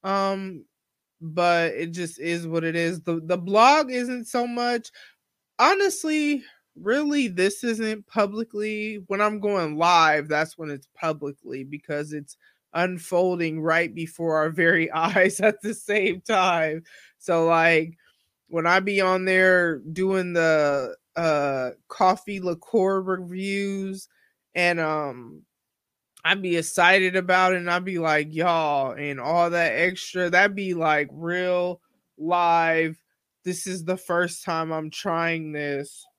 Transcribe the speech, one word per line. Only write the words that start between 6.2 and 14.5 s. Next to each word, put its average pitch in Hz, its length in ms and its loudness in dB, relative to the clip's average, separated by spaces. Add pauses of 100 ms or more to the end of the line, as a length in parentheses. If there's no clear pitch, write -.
really, 277 520 0
this 185 360 -2
isn't 220 440 -4
publicly. 214 1000 -4
When 196 140 -2
I'm 208 180 0
going 185 380 -2
live, 160 500 4
that's 151 300 -2
when 156 120 -10
it's 139 260 -12
publicly, 147 680 -8
because 147 500 -10
it's 143 240 -14 (360)
unfolding 175 880 -2
right 160 320 0
before 165 440 -4
our 156 120 2
very 165 420 2